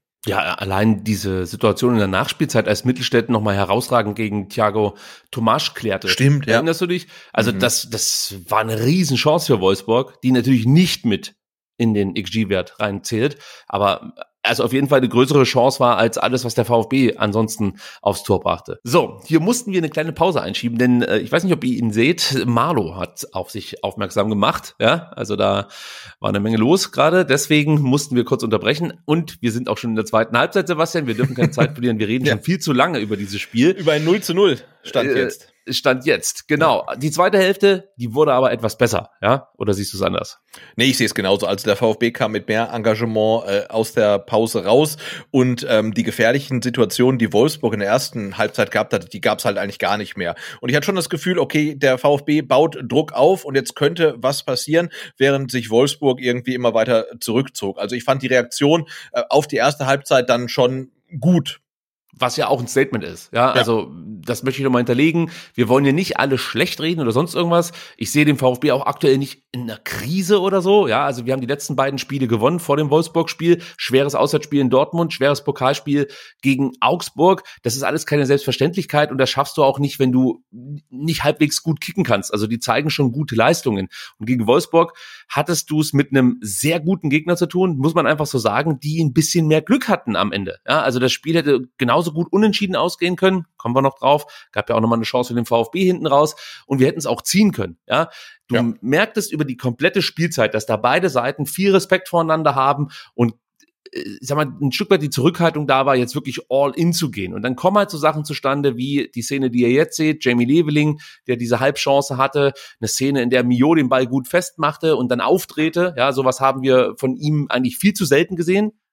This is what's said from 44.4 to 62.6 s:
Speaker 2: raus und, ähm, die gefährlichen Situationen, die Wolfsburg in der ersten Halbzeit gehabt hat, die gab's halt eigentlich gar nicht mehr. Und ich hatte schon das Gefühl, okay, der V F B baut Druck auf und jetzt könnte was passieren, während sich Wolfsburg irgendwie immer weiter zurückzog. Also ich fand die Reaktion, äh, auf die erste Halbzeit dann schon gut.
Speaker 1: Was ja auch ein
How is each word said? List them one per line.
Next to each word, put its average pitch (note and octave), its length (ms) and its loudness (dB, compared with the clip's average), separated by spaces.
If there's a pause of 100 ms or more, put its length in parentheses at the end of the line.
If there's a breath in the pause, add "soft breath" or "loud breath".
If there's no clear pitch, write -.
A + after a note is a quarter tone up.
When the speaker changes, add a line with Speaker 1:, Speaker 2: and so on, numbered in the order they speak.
Speaker 2:
raus D3+ 320 2 (320 loud breath)
und, B2+ 400 2
ähm, A2 240 2
die A#2 80 -2
gefährlichen B2+ 640 0
Situationen, B2 560 2
die A2 140 0
Wolfsburg A#2 400 2
in G#2 80 -4
der G2 80 -2
ersten G#2+ 500 -2
Halbzeit G#2+ 320 -2
gehabt G#2+ 220 -2
hat, F#2 200 -6
die G2 80 -14
gab's G#2+ 240 -2
halt G2+ 140 -2
eigentlich G2+ 180 -8
gar G2 200 -2
nicht G#2 200 -10
mehr. E2+ 160 -4 (260 loud breath)
Und B2 100 0
ich C3+ 60 2
hatte D3 120 0
schon G3 80 -2
das F3 140 -4
Gefühl, F3+ 280 -2
okay, D3+ 380 -2
der C3 240 2
V D3 160 4
F C#3 100 -6
B D3+ 160 2
baut C#3 400 0
Druck C3 320 -2
auf F3 320 2
und C#3+ 80 -10
jetzt C3+ 220 -2
könnte D#3 420 0
was B2+ 260 -2
passieren, D#3 460 0 (280 loud breath)
während C3+ 340 2
sich A#2 180 -4
Wolfsburg C#3 500 2
irgendwie B2 360 -2
immer B2 180 0
weiter A2+ 320 2 (140)
zurückzog. A#2 580 -4
Also G#2 180 -6
ich A#2+ 100 -10
fand C3+ 180 0
die C3 40 -6
Reaktion, C#3+ 600 2 (240 loud breath)
äh, A#2+ 180 -2
auf D3 160 2
die D3 120 -4
erste C#3 280 0
Halbzeit C3+ 440 2
dann A#2+ 200 0
schon C3 440 -2 (260)
gut. D#3+ 400 2 (520)
Speaker 1:
Was - 240 -4
ja C#3 120 -2
auch C3+ 120 0
ein A#2+ 80 -6